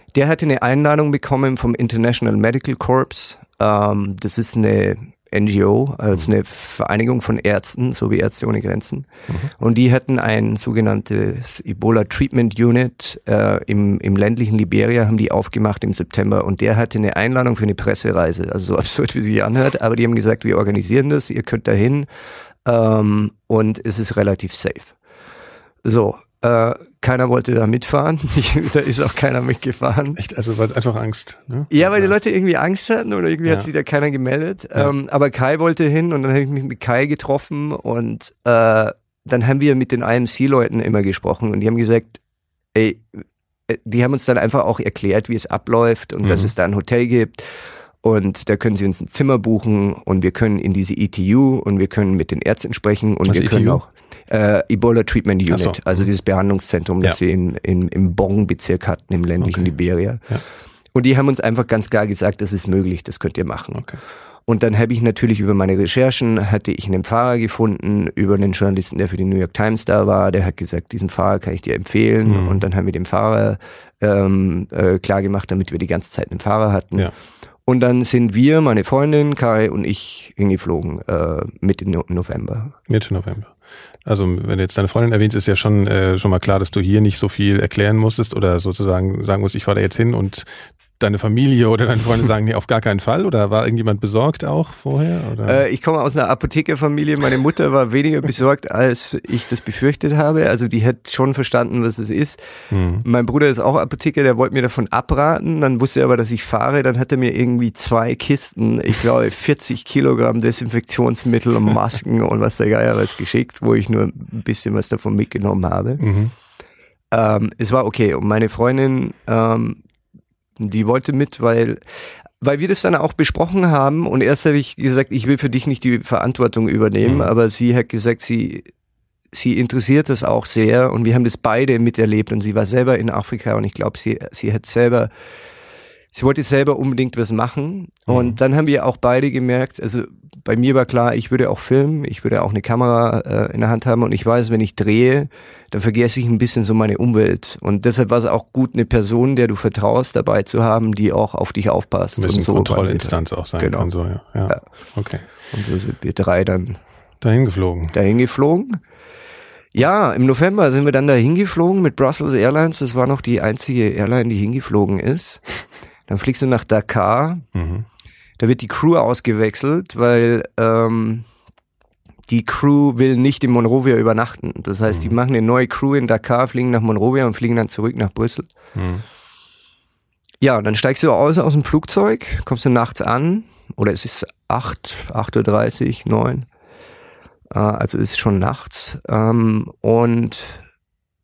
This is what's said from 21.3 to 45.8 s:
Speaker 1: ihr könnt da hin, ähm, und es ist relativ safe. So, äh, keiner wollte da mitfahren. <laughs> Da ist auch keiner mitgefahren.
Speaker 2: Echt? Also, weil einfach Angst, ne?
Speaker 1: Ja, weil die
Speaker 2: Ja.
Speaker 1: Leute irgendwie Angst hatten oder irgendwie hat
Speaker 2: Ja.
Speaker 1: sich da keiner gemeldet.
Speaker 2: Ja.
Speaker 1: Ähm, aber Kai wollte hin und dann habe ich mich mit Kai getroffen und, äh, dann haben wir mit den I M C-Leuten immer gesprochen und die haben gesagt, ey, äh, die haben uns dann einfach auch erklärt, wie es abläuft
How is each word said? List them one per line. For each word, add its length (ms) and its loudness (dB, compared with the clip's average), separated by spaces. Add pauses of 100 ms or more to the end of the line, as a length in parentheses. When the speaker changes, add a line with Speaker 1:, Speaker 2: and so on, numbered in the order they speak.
Speaker 1:
ihr 140 -6
könnt 240 -6
da 40 2
hin, 340 2 (600)
ähm, 640 2 (160)
und 400 0
es 140 -6
ist 160 -4
relativ 380 0
safe. 400 -8 (880)
So, 320 2 (260)
äh, 320 2 (260)
keiner 300 0
wollte 240 0
da 120 2
mitfahren. 540 0 (260)
<laughs> 280 0
Da 60 2
ist 200 -2
auch 140 -2
keiner 260 0
mitgefahren. 800 -2
Speaker 2:
Echt? 180 -10
Also, 220 -4
weil 160 0
einfach 220 -2
Angst, 420 -8 (100)
ne? 220 -6
Speaker 1:
Ja, 200 4
weil 120 2
die 40 2
Speaker 2:
Ja. 60 2
Speaker 1:
Leute 160 0
irgendwie 300 0
Angst 320 -2
hatten 240 -2
oder 140 0
irgendwie 220 0
hat 100 0
Speaker 2:
Ja. 40 -8
Speaker 1:
sich 80 -10
da 100 -2
keiner 280 -2
gemeldet. 600 -4
Speaker 2:
Ja. 200 0
Speaker 1:
Ähm, 200 -4
aber 200 2
Kai 280 0
wollte 260 2
hin 280 2
und 100 -2
dann 100 0
habe 100 2
ich 80 -4
mich 140 -4
mit 160 -10
Kai 260 2
getroffen 640 -4
und, 600 -6 (100)
äh, 460 4 (340)
dann 220 0
haben 160 2
wir 120 4
mit 180 0
den 100 0
I 140 0
M 100 0
C-Leuten 540 2
immer 220 0
gesprochen 500 -2
und 80 -2
die 60 0
haben 120 0
gesagt, 420 0 (540)
ey, 260 2 (680)
äh, 160 -4
die 200 0
haben 80 0
uns 140 -2
dann 100 2
einfach 280 0
auch 160 -2
erklärt, 500 -2
wie 60 -4
es 100 -6
abläuft 640 0